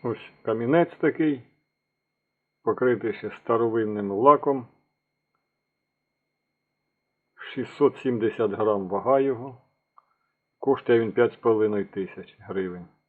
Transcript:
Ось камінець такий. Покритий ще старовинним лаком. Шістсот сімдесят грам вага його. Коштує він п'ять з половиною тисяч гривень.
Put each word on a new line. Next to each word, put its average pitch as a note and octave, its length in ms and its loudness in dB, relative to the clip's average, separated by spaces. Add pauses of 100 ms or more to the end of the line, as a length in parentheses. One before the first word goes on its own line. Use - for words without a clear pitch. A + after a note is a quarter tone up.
Ось - 280 -8 (100)
камінець B2+ 580 2
такий. D3 420 0 (1200)
Покритий A2+ 500 0
ще G#2 180 -10
старовинним A2 800 -2
лаком. C3+ 560 4 (2750)
Шістсот - 640 -2
сімдесят A2+ 540 0
грам G#2 360 0
вага G#2 320 0
його. C3 420 -4 (960)
Коштує B2+ 400 2
він A2 120 0
п'ять A#2 220 2
з - 20 -20
половиною G#2+ 500 0
тисяч - 540 -10
гривень. F2+ 480 -8 (220)